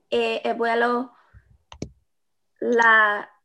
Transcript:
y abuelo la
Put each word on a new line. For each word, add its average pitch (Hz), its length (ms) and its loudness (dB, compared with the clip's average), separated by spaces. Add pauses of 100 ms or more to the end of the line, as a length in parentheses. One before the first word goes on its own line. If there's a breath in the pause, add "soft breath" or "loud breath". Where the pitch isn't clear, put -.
y 226 380 -4
abuelo 233 640 -2 (1600 soft breath)
la 220 560 2 (160)